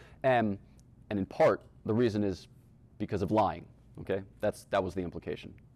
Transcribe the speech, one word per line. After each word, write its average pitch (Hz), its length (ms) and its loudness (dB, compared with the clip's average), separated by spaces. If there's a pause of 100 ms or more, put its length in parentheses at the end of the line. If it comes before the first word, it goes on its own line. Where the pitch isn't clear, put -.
(240)
Um, 113 360 4 (500)
and 107 80 -2
in 95 80 0
part, 113 360 4 (240)
the 110 80 0
reason 110 300 2
is 95 240 -4 (500)
because 101 240 -4
of 98 100 -2
lying, 95 340 2 (360)
okay? 98 200 -4 (200)
That's, - 240 -4
that 98 180 0
was 90 100 -4
the 92 80 -4
implication. - 520 -8 (220)